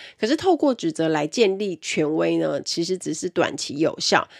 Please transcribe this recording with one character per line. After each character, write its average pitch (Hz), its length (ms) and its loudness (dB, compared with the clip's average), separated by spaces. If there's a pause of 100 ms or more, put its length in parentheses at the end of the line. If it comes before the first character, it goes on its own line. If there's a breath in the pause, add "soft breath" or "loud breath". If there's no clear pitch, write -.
(180 loud breath)
可 214 80 0
是 247 80 2
透 349 220 4
过 285 180 2
指 170 160 -2
责 160 180 0
来 156 160 0
建 190 320 2
立 190 240 -4
权 156 360 0
威 165 220 2
呢， 151 240 0
其 - 200 -4
实 180 160 -2
只 156 160 -6
是 - 140 -6
短 - 280 0
期 - 220 -8
有 156 220 0
效， - 280 2 (120 loud breath)